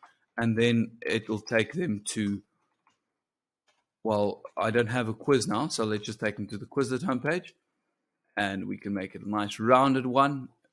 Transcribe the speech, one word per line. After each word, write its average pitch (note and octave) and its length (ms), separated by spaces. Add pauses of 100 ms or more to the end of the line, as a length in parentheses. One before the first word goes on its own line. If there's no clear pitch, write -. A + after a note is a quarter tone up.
(380)
and A2+ 200
then A#2 340 (140)
it'll G#2+ 360
take A2 320
them D#3 280 (120)
to, G2+ 280 (1600)
well, G#2 380 (140)
I A2 160
don't A#2 160
have A#2 220
a A2 40
quiz C3+ 340
now, C3+ 200
so - 160
let's G#2+ 220
just A2 160
take G#2+ 160
them G2+ 100
to G#2+ 100
the G2+ 80
Quizlet B2+ 380
homepage, D3 480 (840)
and G2 280
we G2+ 120
can G2+ 160
make G2 220
it - 60
a G2+ 80
nice G#2 300
rounded B2+ 460
one. C3+ 420 (260)